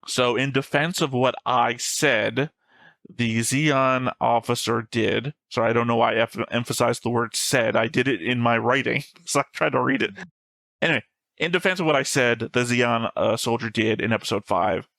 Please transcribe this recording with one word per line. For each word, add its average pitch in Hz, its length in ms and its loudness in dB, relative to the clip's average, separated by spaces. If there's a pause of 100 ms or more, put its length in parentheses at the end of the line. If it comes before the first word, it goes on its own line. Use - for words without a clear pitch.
So 123 300 0
in 135 160 -2
defense 143 480 -2
of 147 120 -2
what 127 220 0 (100)
I 120 320 2
said, 120 720 0 (580)
the 113 320 -2
Zeon 131 800 0
officer 117 720 0
did. 113 440 -2 (140)
Sorry, 117 220 0
I - 20 0
don't 117 140 2
know 117 100 2
why 113 180 2
I 113 60 2
em-, 110 300 -2
emphasized 117 520 -2
the 120 80 -2
word 117 240 -2
said. 113 420 0
I 117 120 2
did 123 200 0
it 110 140 -2
in 120 180 -2
my 117 180 2
writing, 123 460 0 (100)
<laughs> - 100 -20
so - 160 0
I 135 120 -2
tried 156 200 -2
to 127 80 0
read 127 220 0
it. - 100 -4 (720)
Anyway, 156 200 0 (340)
in 165 140 -4
defense 185 300 0
of 165 60 2
what 156 100 4
I 135 60 2
said, 120 380 2
the 117 240 0
Zeon, 120 520 2
uh, 110 200 2
soldier 117 340 -2
did 107 300 0
in 110 120 0
episode 104 340 -2
five 87 420 0 (100)